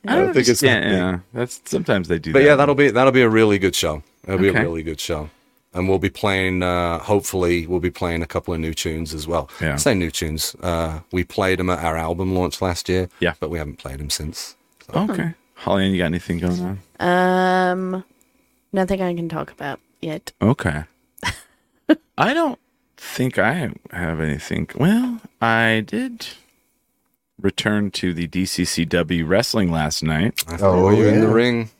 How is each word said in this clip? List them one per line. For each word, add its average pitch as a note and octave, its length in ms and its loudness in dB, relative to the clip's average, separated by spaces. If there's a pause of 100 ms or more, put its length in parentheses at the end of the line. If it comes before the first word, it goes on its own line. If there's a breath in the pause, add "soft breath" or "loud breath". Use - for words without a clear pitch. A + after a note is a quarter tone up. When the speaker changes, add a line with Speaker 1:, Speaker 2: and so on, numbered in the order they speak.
Speaker 1:
I B3 60 2
don't F#4+ 160 4
Speaker 2:
I - 20 -4
think C3 160 4
it's A#2+ 140 4
Speaker 1:
understand. B2 220 4
Speaker 2:
that - 40 0
big. G2 100 2
Speaker 1:
Yeah, F2+ 200 0 (160)
that's, B2 320 -6
sometimes A2 420 -2
they E2+ 100 0
do D#2 140 -6
Speaker 2:
But C#3 60 6
Speaker 1:
that. C#3 80 8
Speaker 2:
yeah, D3 80 8
that'll C#3+ 220 4
be, C#3 140 4
that'll B2 220 4
be B2+ 100 6
a A#2 60 6
really A2 300 6
good F#2 160 2
show. D#2 280 -2 (240)
It'll F#2+ 140 -2
be G2 80 6
Speaker 1:
Okay. F#2+ 120 2
Speaker 2:
a - 20 2
really E2 220 -4
good D#2 160 -8
show. D2+ 280 -6 (460)
And F#2 160 0
we'll F#2+ 80 4
be G2 100 0
playing, F#2+ 540 0
uh, F2 380 0
hopefully, F2+ 680 0
we'll F2 140 -2
be F2 100 -2
playing E2+ 320 -4
a D#2+ 40 -6
couple - 280 -6
of E2 60 -4
new D#2+ 120 -4
tunes D#2+ 400 -6
as D#2 140 -10
well. D#2+ 240 -4 (100)
Speaker 1:
Yeah. D#2 140 -2
Speaker 2:
I - 20 -4
say A#2+ 180 0
new E2+ 160 -2
tunes. D#2 520 -6
Uh, E2 380 -4 (120)
we F#2 100 0
played F#2 380 0
'em F2+ 80 0
at F2 160 0
our E2 140 0
album F2 360 -2
launch F2+ 280 -2
last F2+ 260 -4
year, F#2 220 -2 (100)
Speaker 1:
Yeah. E2+ 200 0
Speaker 2:
but D#2 100 -6
we E2 80 -6
haven't D2 180 -10
played C2+ 240 -14
'em C#2+ 80 -8
since. - 460 -10 (320)
So. - 140 -2 (100)
Speaker 1:
Okay. E3+ 240 -4 (200)
Holly, G2 360 0
you F#2+ 80 0
got F2+ 80 2
anything F2 320 -2
going F2+ 400 -4 (200)
on? - 80 -2
Speaker 3:
Um, F#3 1000 0 (680)
nothing F#3+ 300 0
I F3+ 120 -2
can E3+ 140 -4
talk D#3 220 -6
about C#3+ 280 -10 (220)
yet. D#3+ 400 -10
Speaker 1:
Okay. E2 440 0 (380)
Speaker 3:
<laughs> - 960 -4
Speaker 1:
I F#3 160 2
don't D#4+ 260 -2 (380)
think - 420 -4
I A#2+ 320 0 (220)
have E2+ 280 -4
anything. D#2 560 -4
Well, A3+ 440 2 (220)
I A2+ 440 2
did A#3+ 400 -6 (1120)
return G#2 500 0
to F2+ 240 -2
the E2+ 120 -2
D F2+ 200 -2
C - 180 -2
C - 220 -2
W E2 400 0
wrestling G2 440 2
last D#2 320 -2
night. D#2 460 0
Speaker 2:
I - 60 -8
Speaker 4:
Oh, - 40 -8
Speaker 2:
saw F#2 320 4
you A2 180 6
in G#2+ 120 4
the A2 60 6
Speaker 4:
yeah. G#2+ 60 4
Speaker 2:
ring. A#2 480 2